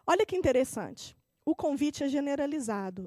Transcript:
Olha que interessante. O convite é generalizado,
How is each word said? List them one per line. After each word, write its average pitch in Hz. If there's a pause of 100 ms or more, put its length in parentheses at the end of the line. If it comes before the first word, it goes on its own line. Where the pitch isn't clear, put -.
Olha 381
que 392
interessante. 254 (300)
O 311
convite 294
é 277
generalizado, 269